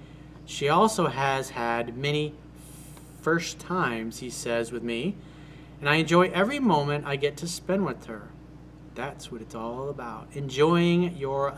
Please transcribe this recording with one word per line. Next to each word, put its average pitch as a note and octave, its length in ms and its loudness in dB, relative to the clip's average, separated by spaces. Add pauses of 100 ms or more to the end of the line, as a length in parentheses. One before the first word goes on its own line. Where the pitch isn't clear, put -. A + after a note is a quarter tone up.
(460)
She - 240 -2
also F#3 380 4
has C3+ 440 0
had A#2 460 -2
many D3 360 -2 (880)
first E3 380 0
times," A#2 600 -4
he B2+ 100 -8
says, A#2 420 -2
"with A#2 100 -6
me, A#2+ 340 -2 (640)
and C#3+ 80 2
I D3+ 60 6
enjoy E3 340 6
every G3 300 0
moment D3 460 4
I C#3 120 -2
get C#3+ 200 0
to E3+ 100 -8
spend F#3 380 -2
with B2+ 200 -6
her." G#2+ 240 -12 (640)
That's C3 340 -10
what A#2 120 -12
it's A2+ 140 -14
all B2 340 -8
about. A#2 440 -12
Enjoying E3+ 840 4
your C#3 400 -2